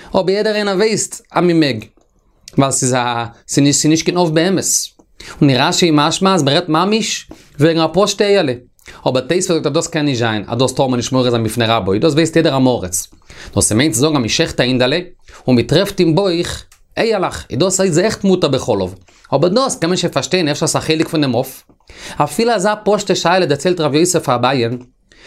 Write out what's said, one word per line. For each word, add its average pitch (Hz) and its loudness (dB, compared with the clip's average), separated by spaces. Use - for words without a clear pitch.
אבער 185 0
יעדער 208 0
איינער 208 -2
ווייסט, 214 -2
אז 165 0
מיר 175 2
מעג, 131 0
וואס 135 0
איז 127 0
א, 120 -2
זיי 143 2
נישט, 143 2
זיי 151 2
נישט 156 0
קיין 175 -2
עוף 175 0
באמת. 165 0
און 143 6
אין 127 4
רש"י 170 2
משמע, 165 2
עס 170 2
ברעט 143 0
ממש 190 -2
וועגן 165 4
א 160 2
פשוטע 208 2
אייערלע. 196 2
אבער 127 0
דאס 180 -2
זאגט, 156 0
דאס 151 -2
קען 156 -2
נישט 139 0
זיין, 110 -2
אז 120 -4
דאס 127 2
טאן 143 0
מיר 127 0
נישט 120 -4
מורא 127 2
זיין 117 0
בפני 113 -2
רבי. 104 0
דאס 156 2
ווייסט 160 0
יעדער 156 2
א - 0
מורץ. 120 0
דאס - 0
מיינט 131 2
צו 117 -2
זאגן, 151 2
אז 135 0
מיר 110 -2
שעכטן 160 0
אין 127 2
דער 123 2
ליה, 156 -2
און 127 4
מיר 131 2
טרעפט 190 0
אין 165 2
בויך, 175 -2
אייערלעך, 196 -2
דאס 180 0
איז 185 0
עכט 202 0
מותר 180 2
בחלב. 101 -2
אבער 151 2
דאס 254 -2
קען 165 -2
מען 185 0
שוין 175 -2
פארשטיין, 156 -2
אפשר 147 -2
איז 147 0
א 135 -2
חלק 156 0
פון 160 -2
דעם 135 0
עוף. 123 -4
אפילו 156 0
אזא 208 0
פשוטע 196 0
שאלה, 180 2
דערציילט 165 0
רב 147 0
יוסף 156 2
פאר 123 0
ביי 123 0
אים, 117 -4